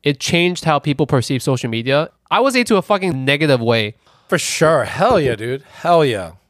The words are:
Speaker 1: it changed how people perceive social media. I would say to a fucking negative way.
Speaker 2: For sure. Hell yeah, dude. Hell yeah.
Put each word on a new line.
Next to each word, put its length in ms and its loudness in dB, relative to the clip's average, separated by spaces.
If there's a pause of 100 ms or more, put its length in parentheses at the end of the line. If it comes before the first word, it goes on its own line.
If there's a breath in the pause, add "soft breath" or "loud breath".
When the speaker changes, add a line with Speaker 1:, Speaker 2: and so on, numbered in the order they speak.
Speaker 1:
it 160 -2
changed 440 -2
how 140 2
people 280 -2
perceive 360 -2
social 260 -2
media. 400 -2 (220)
I 100 2
would 140 2
say 100 2
to 120 2
a 60 2
fucking 420 -2
negative 360 2
way. 340 0 (340 soft breath)
Speaker 2:
For 100 0
sure. 440 2
Hell 380 0
yeah, 160 0
dude. 260 -6 (200)
Hell 220 4
yeah. 280 -4 (180)